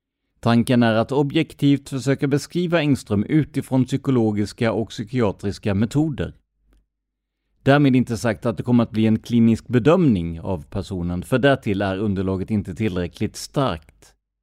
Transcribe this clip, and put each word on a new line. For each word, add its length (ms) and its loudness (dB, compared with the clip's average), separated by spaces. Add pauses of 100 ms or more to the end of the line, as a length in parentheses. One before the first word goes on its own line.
(400)
Tanken 440 2
är 100 2
att 180 0
objektivt 800 0
försöka 380 -2
beskriva 520 -2
Engström 440 0
utifrån 640 0
psykologiska 840 0
och 180 -4
psykiatriska 840 -4
metoder. 600 -2 (1300)
Därmed 320 4
inte 220 0
sagt 280 -2
att 120 -2
det 60 -8
kommer 200 2
att 80 -4
bli 140 0
en 140 2
klinisk 480 2
bedömning 760 2
av 220 -6
personen, 600 -6
för 160 -2
därtill 420 0
är 160 -2
underlaget 540 -2
inte 240 -4
tillräckligt 600 -4
starkt. 800 -8 (280)